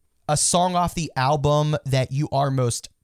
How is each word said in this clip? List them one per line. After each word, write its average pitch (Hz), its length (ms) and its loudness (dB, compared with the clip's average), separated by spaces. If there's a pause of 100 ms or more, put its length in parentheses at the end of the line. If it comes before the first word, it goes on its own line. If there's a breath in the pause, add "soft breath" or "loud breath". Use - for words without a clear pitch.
(280)
a 151 80 0
song 180 400 2
off 175 200 0
the 165 200 -6
album 147 600 2 (100)
that 135 260 0
you 143 200 -2
are 139 180 0
most 127 400 -2 (140)